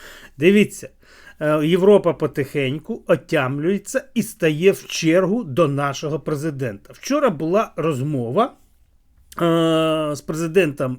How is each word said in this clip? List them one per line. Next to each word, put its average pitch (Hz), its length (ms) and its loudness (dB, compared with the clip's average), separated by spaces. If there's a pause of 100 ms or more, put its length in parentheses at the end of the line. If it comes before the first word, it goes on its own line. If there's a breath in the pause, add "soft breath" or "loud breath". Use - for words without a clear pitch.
(380 loud breath)
Дивіться, 190 500 4 (520 loud breath)
е, 151 260 0
Європа 185 460 4
потихеньку 147 920 -4
отямлюється 160 1000 -2 (100)
і 226 80 0
стає 165 500 0
в - 140 -6
чергу 185 580 0
до 143 240 2
нашого 143 520 -4
президента. 135 720 -6
Вчора 277 380 -2
була 170 460 -2
розмова, 147 680 -2
е, 160 1700 -2
з - 40 -12
президентом 156 800 -2